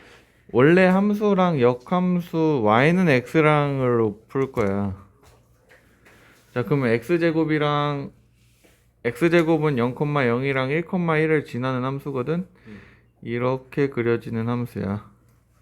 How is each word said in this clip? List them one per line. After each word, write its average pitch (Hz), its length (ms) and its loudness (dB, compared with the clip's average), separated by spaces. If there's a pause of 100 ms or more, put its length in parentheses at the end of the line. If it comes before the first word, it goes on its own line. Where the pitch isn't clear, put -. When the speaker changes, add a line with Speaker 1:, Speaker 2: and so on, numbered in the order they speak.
(540)
Speaker 1:
원래 170 320 6
함수랑 190 760 2
역함수 160 1040 0
Y는 151 460 4
X랑으로 131 1200 0
풀 135 240 -4
거야. 101 420 -2 (1600)
자, 123 100 -4
그러면 139 280 -2
X제곱이랑, 147 1200 -2 (880)
X제곱은 156 760 2
영, 123 160 0
영이랑 135 760 -2
일, 160 160 -4
일을 160 580 0
지나는 127 400 -4
함수거든. 139 640 -6 (200)
Speaker 2:
음. 104 120 -20 (420)
Speaker 1:
이렇게 131 680 -4
그려지는 117 580 -2
함수야. 107 720 -6 (420)